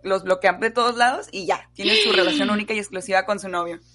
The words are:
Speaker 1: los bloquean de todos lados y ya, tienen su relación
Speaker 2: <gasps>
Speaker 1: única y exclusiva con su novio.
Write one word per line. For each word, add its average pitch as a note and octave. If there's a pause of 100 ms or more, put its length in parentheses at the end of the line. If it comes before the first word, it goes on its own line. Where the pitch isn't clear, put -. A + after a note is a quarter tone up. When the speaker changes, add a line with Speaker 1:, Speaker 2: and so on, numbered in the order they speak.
Speaker 1:
los F#3+
bloquean F#3
de A3
todos A#3
lados B3+
y C#4+
ya, -
tienen -
su G#3+
relación F#3+
Speaker 2:
<gasps> -
Speaker 1:
única G#3
y G#3+
exclusiva F#3+
con G3+
su G3
novio. E3+ (160)